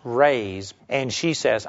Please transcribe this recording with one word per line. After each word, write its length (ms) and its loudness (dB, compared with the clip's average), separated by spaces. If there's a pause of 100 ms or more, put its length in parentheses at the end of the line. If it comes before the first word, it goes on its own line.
raise. 680 2 (140)
And 240 -2
she 220 0
says, 360 0